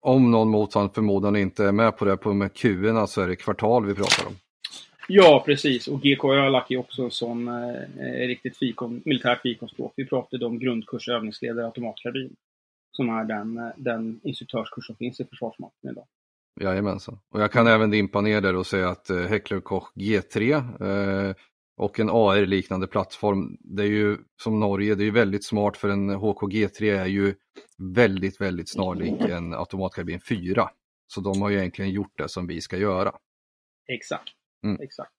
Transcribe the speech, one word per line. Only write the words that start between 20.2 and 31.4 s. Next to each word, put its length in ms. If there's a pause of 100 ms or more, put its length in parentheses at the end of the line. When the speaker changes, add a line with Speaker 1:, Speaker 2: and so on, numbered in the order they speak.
Speaker 1:
tre, 320
eh, 840 (420)
och 240
en 120
A 240
R-liknande 500
plattform, 720
det 220
är 40
ju 300 (260)
som 180
Norge, 340
det 80
är 40
ju 40
väldigt 340
smart, 320
för 120
en 220
H 240
K 120
G 220
tre 220
är 160
ju 280 (440)
väldigt, 640
väldigt 280
snarlik 520
en 340
automatkarbin 680
fyra. 500 (360)
Så 140
de 220